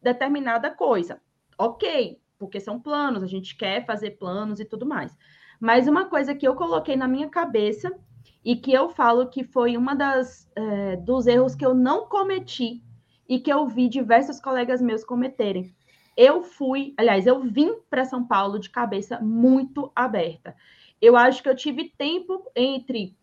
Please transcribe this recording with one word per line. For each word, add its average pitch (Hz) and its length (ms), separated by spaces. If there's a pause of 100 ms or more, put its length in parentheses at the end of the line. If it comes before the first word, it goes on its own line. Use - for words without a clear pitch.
determinada 262 680
coisa. 196 500 (380)
Ok, 233 600 (180)
porque 196 220
são 208 200
planos, 277 440
a 185 40
gente 190 280
quer 208 300
fazer 208 260
planos 202 480
e 214 60
tudo 214 200
mais. 254 320 (420)
Mas 240 280
uma 339 180
coisa 285 300
que 277 120
eu 254 60
coloquei 320 420
na 262 120
minha 277 220
cabeça 226 600 (540)
e 240 100
que 269 160
eu 269 180
falo 247 380
que 254 160
foi 240 320
uma 254 200
das, 262 600
é, 202 420
dos 226 280
erros 247 300
que 285 100
eu 254 80
não 262 320
cometi 370 800 (440)
e 254 120
que 285 120
eu 294 160
vi 247 220
diversos 254 500
colegas 254 420
meus 226 220
cometerem. 226 720 (420)
Eu 294 280
fui, 269 540
aliás, 202 280
eu 254 160
vim 262 320 (160)
pra 262 160
São 254 180
Paulo 202 360
de 190 100
cabeça 208 500
muito 262 760
aberta. 180 600 (460)
Eu 233 140
acho 254 260
que 285 80
eu 262 60
tive 294 420
tempo 370 580
entre 254 680